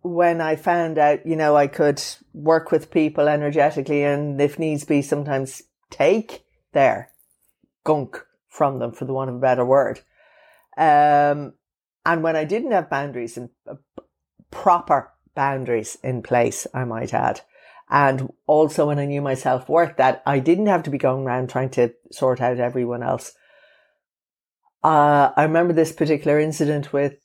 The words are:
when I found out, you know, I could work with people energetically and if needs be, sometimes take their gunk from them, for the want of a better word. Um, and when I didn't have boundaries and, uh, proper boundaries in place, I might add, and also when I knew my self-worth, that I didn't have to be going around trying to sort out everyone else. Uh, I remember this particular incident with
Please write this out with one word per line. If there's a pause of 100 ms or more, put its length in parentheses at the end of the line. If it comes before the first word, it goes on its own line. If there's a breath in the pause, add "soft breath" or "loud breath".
(140)
when
I
found
out,
you
know,
I
could (300)
work
with
people
energetically
and
if
needs
be,
sometimes (280)
take (280)
their (760)
gunk (240)
from
them,
for
the
want
of
a
better
word. (760 soft breath)
Um, (520)
and
when
I
didn't
have
boundaries
and, (200)
uh, (760)
proper (220)
boundaries
in
place,
I
might
add, (480 soft breath)
and (140)
also
when
I
knew
my
self-worth,
that
I
didn't
have
to
be
going
around
trying
to (180)
sort
out
everyone
else. (1500 soft breath)
Uh,
I
remember
this
particular
incident
with (100)